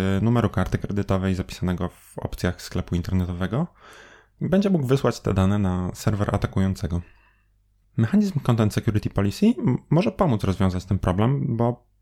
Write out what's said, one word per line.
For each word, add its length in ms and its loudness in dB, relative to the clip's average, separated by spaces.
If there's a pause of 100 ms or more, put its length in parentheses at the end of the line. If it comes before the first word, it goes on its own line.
(180)
y, 40 0
numeru 280 2
karty 280 0
kredytowej 580 -2
zapisanego 540 -4
w 300 -20
opcjach 420 -4
sklepu 340 -4
internetowego. 720 -2 (720)
I 80 -2
będzie 200 2
mógł 180 0
wysłać 320 2
te 140 -2
dane 260 2
na 340 -2
serwer 420 -2
atakującego. 640 -2 (960)
Mechanizm 420 2
Content 340 2
Security 360 0
Policy 360 0
m-, 320 2 (120)
może 220 2
pomóc 320 2
rozwiązać 420 0
ten 140 0
problem, 580 0
bo 300 -2 (140)